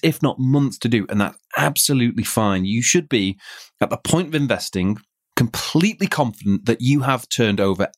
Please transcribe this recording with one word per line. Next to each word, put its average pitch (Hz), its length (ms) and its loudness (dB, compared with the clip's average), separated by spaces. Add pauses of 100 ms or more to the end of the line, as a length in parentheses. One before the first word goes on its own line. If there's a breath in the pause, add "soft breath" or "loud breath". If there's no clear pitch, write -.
if 160 180 0
not 139 160 0
months 131 400 2
to 120 100 -2
do, 117 200 2
and 104 120 0
that's - 180 -2 (180)
absolutely 135 680 0
fine. 98 400 0
You 110 180 -2
should 170 260 2
be 98 300 0 (420 loud breath)
at - 100 -2
the 113 60 -4
point 160 320 0
of 156 80 -10
investing 104 640 -2 (380)
completely 175 680 0
confident 101 580 -2
that 117 160 0
you 139 200 2
have 127 280 -4
turned 104 300 0
over 98 400 0